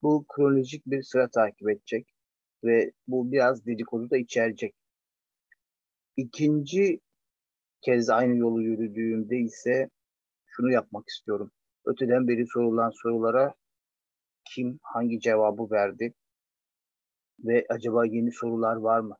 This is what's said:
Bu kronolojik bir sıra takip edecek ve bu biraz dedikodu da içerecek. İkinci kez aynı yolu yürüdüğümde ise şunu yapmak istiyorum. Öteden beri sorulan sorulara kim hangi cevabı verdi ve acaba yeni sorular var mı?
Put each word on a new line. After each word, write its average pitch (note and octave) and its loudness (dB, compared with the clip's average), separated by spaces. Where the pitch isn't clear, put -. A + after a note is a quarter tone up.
Bu D3+ 2
kronolojik C#3 0
bir C3+ -4
sıra B2+ 0
takip G#2+ 0
edecek A2 -4
ve A#2 4
bu B2+ -2
biraz B2+ 2
dedikodu A#2 -6
da C3+ 2
içerecek. A2+ -2
İkinci D3+ 0
kez A#2+ 2
aynı B2 4
yolu A#2 2
yürüdüğümde A2+ -2
ise B2+ -2
şunu B2 -2
yapmak G#2+ -2
istiyorum. G#2 -6
Öteden B2 0
beri A#2+ 0
sorulan A#2 0
sorulara A#2 0
kim B2+ -6
hangi A#2 -4
cevabı G#2+ 2
verdi G#2+ 0
ve A#2 2
acaba A#2 0
yeni A#2 -2
sorular A2+ -2
var A2+ 0
mı? G#2+ -8